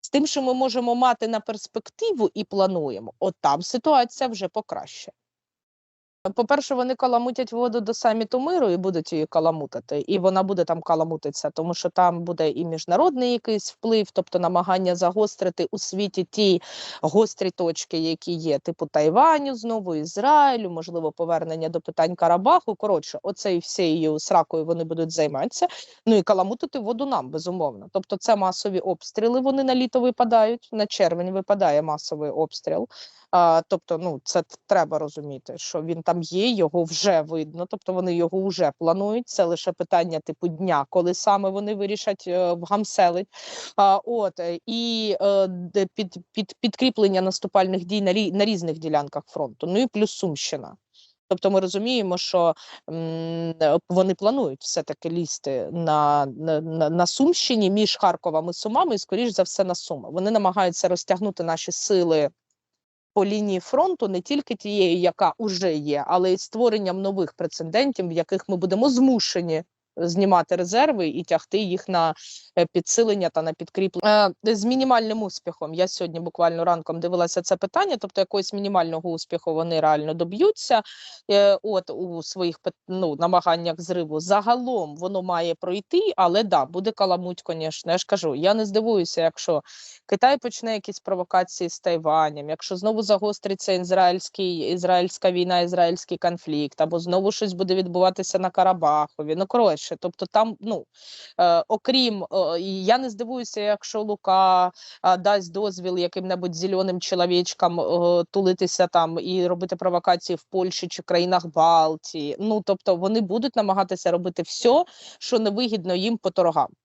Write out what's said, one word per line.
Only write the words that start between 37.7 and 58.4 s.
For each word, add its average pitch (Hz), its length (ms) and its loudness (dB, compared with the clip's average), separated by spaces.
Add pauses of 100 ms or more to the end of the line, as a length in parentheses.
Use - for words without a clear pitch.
вони 180 220 -2
його 170 320 0
вже 170 320 0
планують, 196 480 0
це - 160 0
лише 175 280 -2
питання, 170 480 -2
типу, 165 280 -6
дня, 160 420 0
коли 175 240 0
саме 196 360 2
вони 208 260 -4
вирішать, 202 520 -4
е, 180 260 0
вгамселить. 180 760 0 (480)
А, 196 300 6
от, 220 340 -4
е, 170 260 -4
і, 226 560 -2
е, 196 260 4
де 180 380 -2 (100)
під-, 190 220 -6 (140)
під-, - 280 -6
підкріплення 208 640 2
наступальних 185 640 0
дій 202 160 -2
на 190 120 2
рі-, 208 180 0
на 202 140 2
різних 170 340 -2
ділянках 151 480 -2
фронту, 147 400 -8
ну 185 120 0
і 254 80 2
плюс 214 240 -2
Сумщина. 143 640 -6 (520)
Тобто 190 240 0
ми 190 80 4
розуміємо, 196 580 -2
що, 170 380 2 (340)
м, 160 60 -8 (680)
е, 156 160 4 (120)
вони 185 260 2
планують 208 460 0
все-таки - 480 -6
лізти 143 640 -4
на, 151 540 2
на, 151 360 -4
на, 160 280 -2
на 175 180 2
Сумщині 262 600 2
між 208 280 2
Харковом 170 520 0